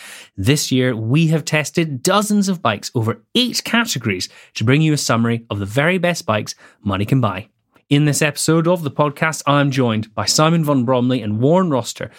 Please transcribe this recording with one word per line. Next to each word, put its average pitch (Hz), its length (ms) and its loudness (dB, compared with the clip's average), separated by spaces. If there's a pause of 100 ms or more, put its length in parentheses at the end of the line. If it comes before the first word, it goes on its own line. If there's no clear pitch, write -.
(360)
this 117 360 0
year 127 240 2
we 127 320 2
have 156 180 0
tested 151 560 -2
dozens 202 480 0
of 175 140 -4
bikes 107 320 -2
over 110 260 -2 (140)
eight 233 280 -2
categories 117 640 -2 (280)
to - 80 -4
bring 131 180 4
you 156 100 2
a 147 60 0
summary 117 540 0
of 101 80 -4
the 101 80 -4
very 151 320 0
best 170 260 -2
bikes 110 300 -4 (260)
money 101 240 -2
can 131 160 0
buy. 98 280 -4 (380)
In 147 180 4
this 147 180 0
episode 156 440 0
of 180 140 2
the 143 80 -6
podcast, 147 560 -2
I'm 143 240 2
joined 120 460 0
by 107 100 -2
Simon 160 380 2
von 139 220 0
Bromley 127 360 2
and 107 180 -4
Warren 170 300 2
Roster, - 480 -4